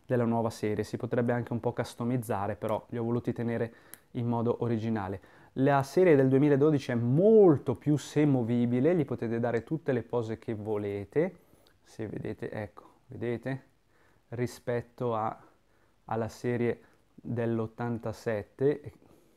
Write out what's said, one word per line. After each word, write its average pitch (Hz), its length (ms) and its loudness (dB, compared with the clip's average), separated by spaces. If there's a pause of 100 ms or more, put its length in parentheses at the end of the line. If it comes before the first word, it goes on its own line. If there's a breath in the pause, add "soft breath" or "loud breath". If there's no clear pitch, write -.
della 123 200 0
nuova 117 260 0
serie. 107 320 -2
Si - 140 -8
potrebbe 120 360 -2
anche 120 200 -4
un 117 60 -2
po' 117 140 -4
customizzare, 117 840 -4
però 107 340 -4
li 120 100 -6
ho 117 40 -2
voluti 117 300 -2
tenere 117 400 -4 (380 loud breath)
in 120 160 -4
modo 117 320 0
originale. 110 640 -4 (320 loud breath)
La 139 280 2
serie 175 340 4
del 135 140 6
duemiladodici 139 600 4
è 123 40 0
molto 147 800 6
più 147 220 0
semovibile, 127 1000 2
gli 151 100 2
potete 117 340 -4
dare 117 240 0
tutte - 280 -4
le 120 120 0
pose 113 340 -4
che - 160 -8
volete, 104 960 -4 (420 soft breath)
se 110 160 -8
vedete, - 420 -10
ecco, - 340 -12 (240)
vedete, 120 580 -8 (640 soft breath)
rispetto 120 840 -4
a, 110 240 -4 (680 soft breath)
alla 113 240 -2
serie 120 520 -2 (320 soft breath)
dell'ottantasette, 117 1800 -4 (440 soft breath)